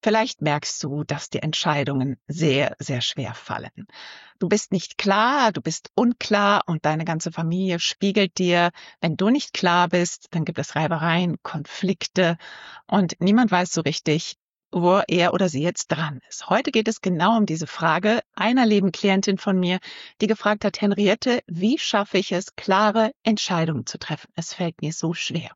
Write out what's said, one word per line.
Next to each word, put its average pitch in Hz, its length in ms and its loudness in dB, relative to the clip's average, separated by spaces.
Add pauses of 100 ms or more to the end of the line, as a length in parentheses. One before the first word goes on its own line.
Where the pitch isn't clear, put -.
Vielleicht 208 320 0
merkst 147 420 -4
du, 147 200 -6
dass - 260 -8
dir - 140 -6
Entscheidungen 143 760 -2 (100)
sehr, 147 520 0
sehr 127 200 -4
schwer - 360 -6
fallen. - 340 -10 (680)
Du 175 100 0
bist 214 220 0
nicht - 260 -4
klar, 226 540 2
du 226 100 -6
bist - 320 -8
unklar 208 720 2
und 160 180 -2
deine 156 220 0
ganze 165 260 -4
Familie 175 480 0
spiegelt 196 600 0
dir, 175 320 4 (300)
wenn 160 160 -2
du 196 120 2
nicht 269 240 0
klar 175 340 2
bist, 175 440 -2
dann 165 140 -2
gibt 170 120 -6
es - 180 -6
Reibereien, 165 680 0
Konflikte 165 960 -2 (480)
und 190 320 2
niemand 208 320 4
weiß 180 200 0
so 165 100 -2
richtig, - 560 -2 (340)
wo 180 360 4
er 170 280 2
oder 185 120 2
sie 143 140 -2
jetzt - 280 -4
dran 151 380 -4
ist. - 220 -16
Heute 254 220 0
geht 220 160 0
es 226 140 -4
genau 185 360 2
um 214 80 4
diese 160 220 -4
Frage 180 540 0 (120)
einer 247 320 2
lieben 202 260 4
Klientin 196 460 2
von 190 220 0
mir, 180 180 0 (440)
die 214 60 2
gefragt 208 380 0
hat: - 160 0
„Henriette, 208 640 2
wie 202 320 0
schaffe - 400 -2
ich 175 140 0
es, 175 240 -4
klare 214 560 2 (100)
Entscheidungen 165 640 0
zu - 140 -12
treffen? - 360 -10
Es - 200 -10
fällt 170 260 -6
mir 156 100 -4
so 165 220 -4
schwer.“ - 420 -6